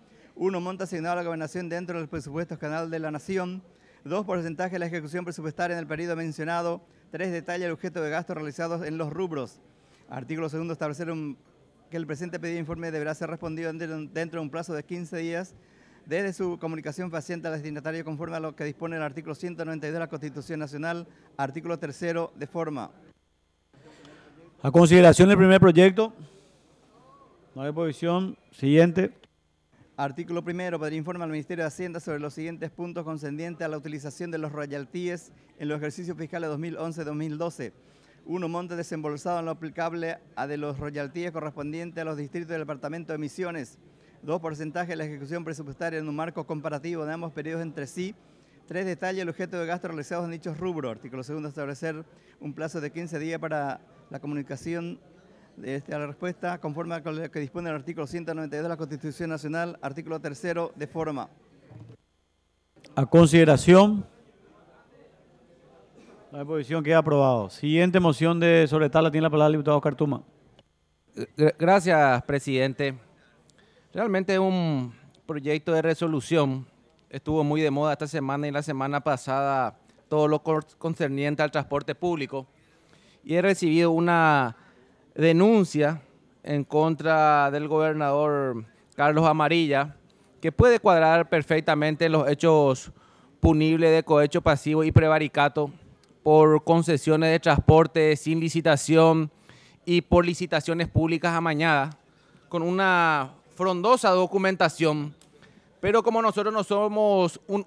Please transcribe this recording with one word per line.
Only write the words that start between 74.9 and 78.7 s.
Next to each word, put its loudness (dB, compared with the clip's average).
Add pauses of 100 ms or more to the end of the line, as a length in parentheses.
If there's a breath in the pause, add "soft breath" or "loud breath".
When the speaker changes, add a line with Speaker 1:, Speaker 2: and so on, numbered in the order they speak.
Speaker 3:
proyecto -4
de 2
resolución. 0 (420)
Estuvo -2
muy 0
de 2
moda 0
esta -6
semana -4
y -6
la -4
semana -4